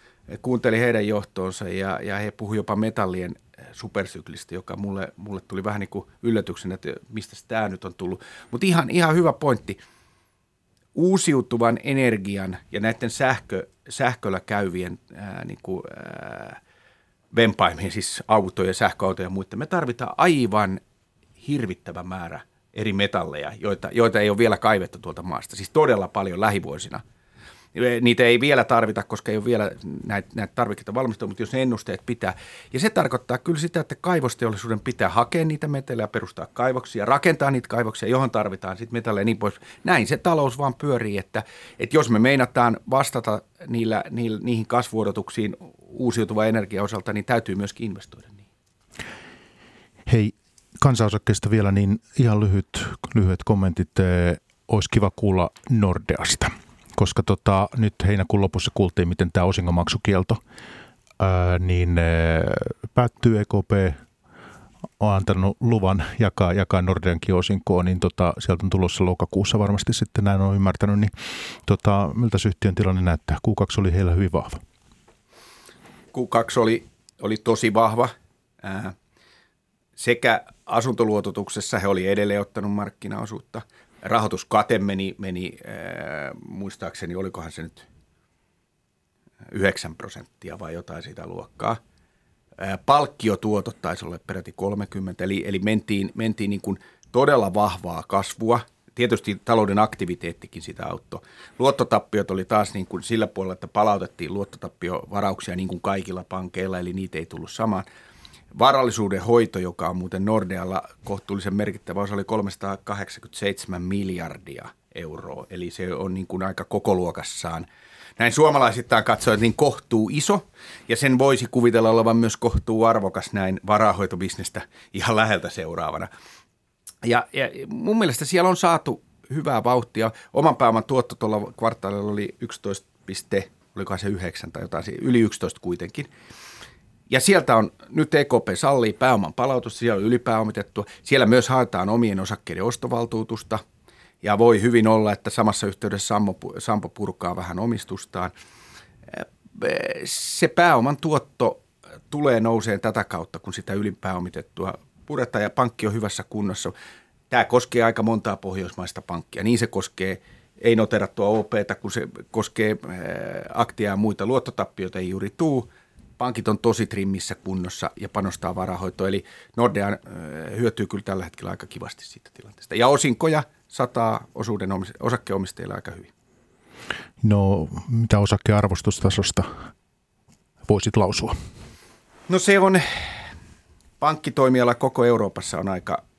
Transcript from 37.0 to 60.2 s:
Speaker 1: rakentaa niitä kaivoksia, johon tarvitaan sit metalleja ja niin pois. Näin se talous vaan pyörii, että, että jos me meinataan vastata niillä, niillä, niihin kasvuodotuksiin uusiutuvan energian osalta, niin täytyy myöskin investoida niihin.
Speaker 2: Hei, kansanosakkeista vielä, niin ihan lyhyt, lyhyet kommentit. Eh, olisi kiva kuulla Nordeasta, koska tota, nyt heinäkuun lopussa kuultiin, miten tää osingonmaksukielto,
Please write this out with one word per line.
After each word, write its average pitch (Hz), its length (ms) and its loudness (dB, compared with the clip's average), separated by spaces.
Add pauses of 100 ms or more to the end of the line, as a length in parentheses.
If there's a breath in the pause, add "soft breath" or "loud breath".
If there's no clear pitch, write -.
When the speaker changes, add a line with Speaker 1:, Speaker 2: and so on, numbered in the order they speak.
Speaker 1:
rakentaa 139 460 4
niitä 123 180 -2
kaivoksia, 110 400 -2
johon 131 220 2
tarvitaan 98 460 -4
sit 113 160 -12
metalleja 110 300 -2
ja - 20 0
niin 113 140 0
pois. 104 160 -2 (300 loud breath)
Näin 156 220 2
se 143 100 -2
talous 143 420 0
vaan 139 160 -2
pyörii, 113 440 -2
että, 107 240 -6 (360 loud breath)
että 120 180 -2
jos 127 140 4
me 107 80 6
meinataan 123 580 4 (140)
vastata 127 520 0 (240)
niillä, 110 440 -2
niillä, 113 320 -4
niihin 113 240 -2
kasvuodotuksiin 107 880 -2 (220)
uusiutuvan 110 720 0
energian 104 360 -2
osalta, 104 280 -6
niin 101 120 -4
täytyy 113 300 0
myöskin 101 320 -6
investoida - 420 -14
niihin. 101 220 -20 (1600 loud breath)
Speaker 2:
Hei, 110 200 4 (480)
kansanosakkeista 110 720 2
vielä, 101 220 4
niin 101 280 4 (180)
ihan 110 220 4
lyhyt, 98 460 0 (280)
lyhyet 92 300 4
kommentit. 95 540 2
Eh, 87 380 4 (320)
olisi 104 240 2
kiva 101 240 4
kuulla 92 340 2 (200)
Nordeasta, - 800 0 (460 loud breath)
koska - 260 2
tota, 98 540 2
nyt 107 180 2 (120)
heinäkuun 101 340 4
lopussa 95 340 0
kuultiin, 90 340 2
miten 90 240 0
tää 90 120 4
osingonmaksukielto, 92 920 2 (840 loud breath)